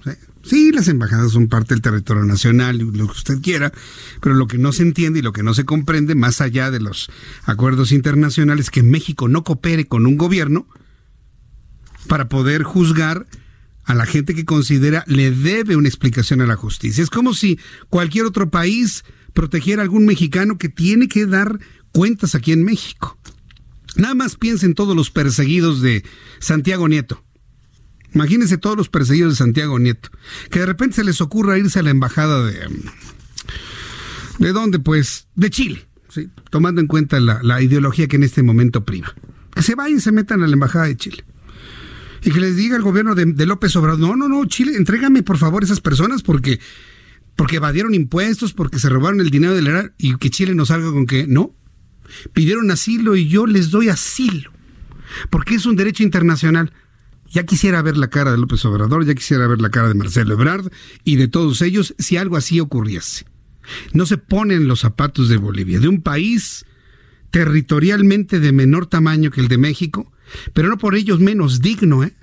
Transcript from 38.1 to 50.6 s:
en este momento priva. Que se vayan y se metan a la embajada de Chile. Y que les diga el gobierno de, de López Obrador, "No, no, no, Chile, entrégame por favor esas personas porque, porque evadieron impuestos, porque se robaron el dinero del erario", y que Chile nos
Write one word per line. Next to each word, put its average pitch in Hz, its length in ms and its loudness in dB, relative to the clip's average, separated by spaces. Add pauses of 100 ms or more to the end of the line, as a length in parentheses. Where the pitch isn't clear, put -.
en 139 80 4
este 135 180 0
momento 117 420 2
priva. 92 300 -8 (400)
Que - 80 -2
se 226 120 2
vayan 285 240 0
y - 20 2
se 214 120 0
metan 208 300 2
a 165 40 2
la 151 60 2
embajada 143 340 2
de 139 100 -4
Chile. - 280 -12 (960)
Y - 80 0
que 156 100 2
les 185 160 0
diga 233 200 0
el 233 60 -2
gobierno 208 320 0
de, 180 100 2
de 156 220 2
López 185 300 -2
Obrador, 160 220 2
"No, 165 160 2
no, 277 140 0
no, 277 160 0
Chile, 254 320 -2
entrégame 233 460 2
por 170 160 0
favor 160 260 0
esas 190 160 0
personas 175 420 0
porque, 135 380 0 (760)
porque 160 220 -2
evadieron 160 380 0
impuestos, 185 580 -2
porque 147 260 -4
se 127 100 0
robaron 147 320 2
el 165 100 0
dinero 160 240 2
del 170 120 0
erario", 175 320 -2
y 127 180 0
que 123 140 -2
Chile 185 240 -2
nos 151 140 0